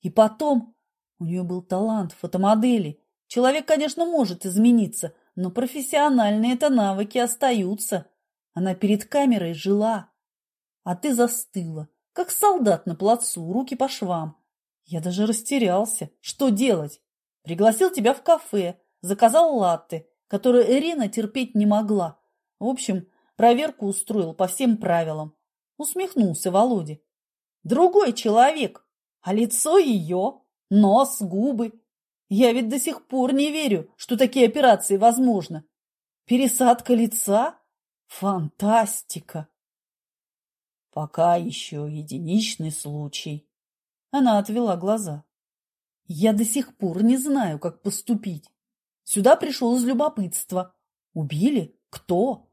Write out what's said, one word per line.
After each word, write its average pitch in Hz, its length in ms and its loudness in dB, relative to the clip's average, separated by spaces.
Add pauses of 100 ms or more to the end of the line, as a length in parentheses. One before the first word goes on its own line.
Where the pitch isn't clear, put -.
И 180 80 -6
потом, 226 640 2 (440)
у 175 60 -8
нее 180 200 -4
был 180 180 -8
талант 196 500 -4
фотомодели. 202 880 0 (260)
Человек, 269 400 0
конечно, 311 380 0
может 262 400 -2
измениться, 208 720 2 (200)
но 180 160 -4
профессиональные-то 247 1200 0
навыки 202 500 0
остаются. 208 880 -2 (520)
Она 185 160 -2
перед 202 300 0
камерой 226 500 0
жила. 202 560 -2 (720)
А 175 140 -6
ты 277 180 -2
застыла, 175 760 -4 (240)
как 349 200 -6
солдат 285 540 2
на 170 100 -6
плацу, 185 560 -2
руки 254 240 -4
по 262 120 -2
швам. 170 480 -6 (480)
Я 165 160 -8
даже 180 260 -2
растерялся. 214 840 -2 (100)
Что - 280 -2
делать? 196 520 0 (420)
Пригласил 220 480 2
тебя 247 240 0
в - 80 -10
кафе, 202 580 0 (200)
заказал 233 560 4
латте, 170 520 -2 (180)
которое 240 380 4 (120)
Ирина 302 320 -2
терпеть 226 460 -6
не 208 120 2
могла. 208 520 0 (400)
В 208 80 -6
общем, 208 400 -4 (300)
проверку 240 500 2
устроил 196 480 -4
по 185 140 -2
всем 233 280 0
правилам. 160 600 -4 (400)
Усмехнулся 294 720 -4
Володя. 185 480 0 (640)
Другой 349 500 4
человек, 240 720 2 (360)
а 180 120 -6
лицо 240 460 2
ее, 196 640 0 (260)
нос, 208 540 4
губы. 220 580 -4 (480)
Я 233 240 4
ведь 233 160 -2
до 254 120 -4
сих - 260 -6
пор 254 280 -2
не 294 180 0
верю, 240 440 -2
что - 200 -6
такие 247 320 2
операции 226 480 2
возможны. 220 640 2 (600)
Пересадка 247 720 2
лица? 226 640 0 (500)
Фантастика! 190 1400 -4 (1400)
Пока 165 460 0
еще 156 500 -8
единичный 156 840 -4
случай. 147 760 -10 (600)
Она 254 280 2
отвела 214 380 -2
глаза. 185 480 -4 (840)
Я 180 260 0
до 214 120 2
сих - 320 -6
пор 185 260 -2
не 247 160 4
знаю, 254 400 -2
как 165 240 -8
поступить. 202 680 -6 (540)
Сюда 233 320 6
пришел 254 400 -2
из 240 80 0
любопытства. 226 880 -4 (380)
Убили? 160 640 -2 (120)
Кто? 208 640 -4